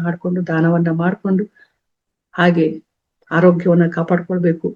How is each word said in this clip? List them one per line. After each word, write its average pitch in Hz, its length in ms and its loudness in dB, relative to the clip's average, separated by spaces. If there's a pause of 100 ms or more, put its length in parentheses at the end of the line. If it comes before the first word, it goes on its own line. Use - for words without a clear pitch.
ಆಡ್ಕೊಂಡು 180 420 -4
ದಾನವನ್ನ 170 460 0
ಮಾಡ್ಕೊಂಡು 185 500 -2 (880)
ಹಾಗೆ 170 340 2 (640)
ಆರೋಗ್ಯವನ್ನ 175 580 4
ಕಾಪಾಡ್ಕೊಳ್ಬೇಕು. 175 840 -2